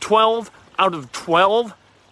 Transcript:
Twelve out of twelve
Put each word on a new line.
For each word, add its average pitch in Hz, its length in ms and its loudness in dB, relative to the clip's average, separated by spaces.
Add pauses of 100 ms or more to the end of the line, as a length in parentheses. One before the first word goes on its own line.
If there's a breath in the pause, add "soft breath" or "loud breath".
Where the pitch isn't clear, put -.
Twelve 220 500 0 (280 soft breath)
out 185 140 0
of 139 180 -12
twelve 196 640 0 (400)